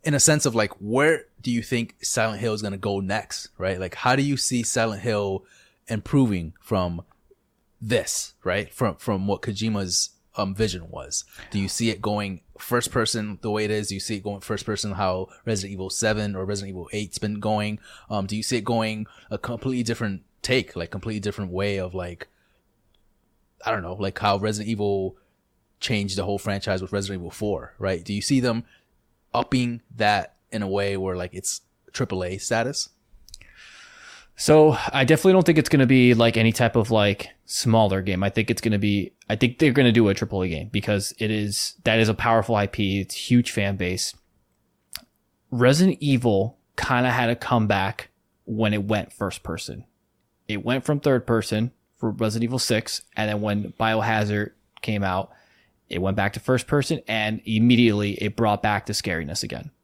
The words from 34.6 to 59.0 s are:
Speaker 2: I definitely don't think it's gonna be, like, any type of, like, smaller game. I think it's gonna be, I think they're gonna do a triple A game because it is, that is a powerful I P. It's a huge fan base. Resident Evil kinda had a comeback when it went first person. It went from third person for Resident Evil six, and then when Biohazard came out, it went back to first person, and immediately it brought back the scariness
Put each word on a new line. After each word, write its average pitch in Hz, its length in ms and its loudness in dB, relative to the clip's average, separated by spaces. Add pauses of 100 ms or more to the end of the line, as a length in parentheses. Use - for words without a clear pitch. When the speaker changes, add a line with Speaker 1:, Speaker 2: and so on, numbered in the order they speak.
Speaker 2:
I 135 120 2
definitely 160 280 6
don't 185 140 6
think 160 120 6
it's 147 100 2
gonna 135 180 6
be, 123 280 8
like, 117 220 4
any 113 160 4
type 117 240 2
of, 113 140 2
like, 101 400 2 (160)
smaller 107 560 2
game. 92 200 0
I 98 60 2
think 104 220 -2
it's 113 100 0
gonna 110 180 2
be, 101 340 0 (160)
I 107 80 0
think 123 220 0
they're 147 140 6
gonna 123 200 6
do 110 160 6
a 98 60 4
triple 98 280 -4
A 92 60 -2
game 82 240 -6
because 101 460 -2
it 110 120 -2
is, 104 440 -4 (100)
that 110 140 4
is 110 100 6
a 110 60 2
powerful 113 400 2
I 104 120 2
P. 98 340 0
It's - 140 -8
a - 40 -10
huge 120 320 4
fan 98 260 -2
base. 92 380 -4 (1400)
Resident 139 500 4
Evil 120 580 2 (180)
kinda 127 340 0
had 120 200 2
a 120 60 0
comeback 104 760 0 (340)
when 107 280 0
it 104 120 -2
went 104 280 -2
first - 300 -6
person. - 420 -10 (640)
It 101 160 -4
went 123 200 -2
from 147 160 0
third 131 260 2
person 113 460 0 (240)
for 113 140 -4
Resident 107 340 -2
Evil 123 140 -2
six, - 440 -2 (140)
and 107 120 -2
then 104 120 -2
when 104 400 -2
Biohazard 107 720 0 (300)
came 104 220 -2
out, 95 280 -2 (580)
it 90 140 -4
went 95 140 0
back 101 180 0
to - 60 -10
first 127 260 0
person, 147 420 0
and 107 360 -2
immediately 110 680 6 (100)
it 104 140 -4
brought 104 260 2
back 104 240 0
the 107 60 -6
scariness 82 500 -4